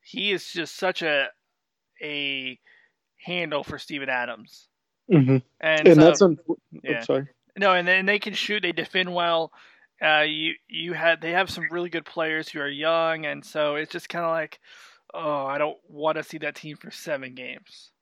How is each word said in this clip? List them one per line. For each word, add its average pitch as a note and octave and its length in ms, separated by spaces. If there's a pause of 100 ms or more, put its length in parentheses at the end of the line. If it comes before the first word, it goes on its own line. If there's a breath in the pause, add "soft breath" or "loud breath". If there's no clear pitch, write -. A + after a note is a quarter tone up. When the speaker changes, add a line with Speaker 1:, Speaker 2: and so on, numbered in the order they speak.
Speaker 1:
He G3+ 320
is F3 180
just E3 240
such F#3 280
a, D3 260 (720)
a C#3 560 (600)
handle D#3+ 440
for D3 160
Steven C#3 300
Adams. B2 600 (440)
Speaker 2:
Mm-hmm. C3+ 240 (240)
Speaker 1:
And D#3 280
Speaker 2:
And E3+ 60
Speaker 1:
so D3+ 60
Speaker 2:
that's D#3+ 220
un-, E3+ 160 (440)
Speaker 1:
yeah. B2+ 160
Speaker 2:
I'm A#2 60
sorry. C#3 220 (300)
Speaker 1:
No, G3 160
and F3+ 140
then F#3+ 200
they G#3 120
can G#3 160
shoot. G#3 280
They F3 100
defend F3+ 420
well. E3+ 380 (500 soft breath)
Uh, D#3 240
you, D#3 280 (120)
you E3 260
had, E3 280
they D#3+ 120
have F#3 180
some E3 200
really F3 180
good E3 160
players D#3+ 440
who - 100
are C#3+ 100
young, D#3+ 580
and C#3+ 180
so D3 320
it's D3+ 160
just E3+ 160
kinda E3+ 200
like, D#3+ 300 (540 soft breath)
oh, D3 340
I C#3+ 120
don't D3+ 200 (100)
wanna D#3 360
see - 140
that D3 180
team D3+ 200
for - 140
seven C3+ 440
games. - 560 (120)